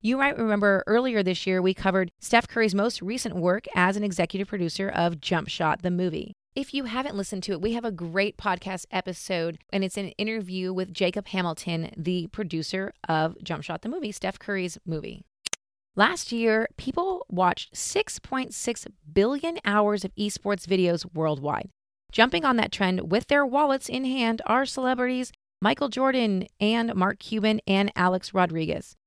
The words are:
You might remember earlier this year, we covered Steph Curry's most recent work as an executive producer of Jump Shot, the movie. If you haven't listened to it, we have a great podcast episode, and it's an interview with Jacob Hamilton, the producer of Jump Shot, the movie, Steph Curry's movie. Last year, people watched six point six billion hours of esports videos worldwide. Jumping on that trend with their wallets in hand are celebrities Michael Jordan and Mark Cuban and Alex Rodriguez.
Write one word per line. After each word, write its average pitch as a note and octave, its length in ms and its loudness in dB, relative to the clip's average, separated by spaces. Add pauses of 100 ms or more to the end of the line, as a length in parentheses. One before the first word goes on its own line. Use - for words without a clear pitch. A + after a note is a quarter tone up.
You A#3+ 160 2
might C#4 180 2
remember G#3 520 4
earlier A#3 340 4
this F3+ 240 0
year, F#3 160 2
we F#3 140 4
covered F#3 340 2 (100)
Steph - 280 2
Curry's A3 260 2
most G3+ 300 0
recent G#3+ 320 -4
work F3+ 400 2
as F#3 220 4
an G#3 60 -2
executive F#3+ 440 -2
producer G3 420 -2
of E3+ 320 0
Jump E3 260 0
Shot, - 360 -2
the F3+ 80 0
movie. F3 420 -2 (200)
If C#4 200 -6
you C#4 100 -2
haven't B3 320 -4
listened G3 280 -6
to G3+ 100 -4
it, E3 80 -4
we G#3+ 120 0
have A#3+ 120 -4
a A3 80 -2
great F3 420 -2
podcast F#3+ 560 -4
episode, F3 680 -4 (140)
and G3 140 0
it's F#3 100 -4
an G3 220 -6
interview F#3 560 -4
with F#3 200 -4
Jacob F#3 340 0
Hamilton, E3+ 680 -2
the E3+ 320 -2
producer F#3+ 640 -4 (160)
of D#3+ 340 0
Jump D#3 220 -6
Shot, D#3+ 200 -8
the A3 60 -6
movie, C#4+ 220 -6
Steph G3 260 -6
Curry's F#3 480 -4
movie. - 380 -8 (720)
Last A#3+ 380 2
year, A3+ 420 2
people F4+ 540 -4
watched - 480 2
six - 420 -2
point C4 340 -4
six - 320 -4 (280)
billion C#4 500 2
hours G#3 400 2
of F#3+ 120 -6
esports G3+ 500 -2
videos F3 480 2
worldwide. D3+ 560 -2 (420)
Jumping C4 320 4
on C4 140 4
that - 160 0
trend F#3 360 0
with G#3 180 2
their C#4+ 180 4
wallets C4+ 420 2
in B3+ 160 -4
hand B3 420 0
are B3+ 200 2
celebrities B3+ 680 -2 (300)
Michael C4+ 260 2
Jordan A#3+ 600 2 (120)
and A#3 360 2
Mark F#3+ 240 2
Cuban A3 460 0
and G3 300 2
Alex F#3 380 0
Rodriguez. E3 720 0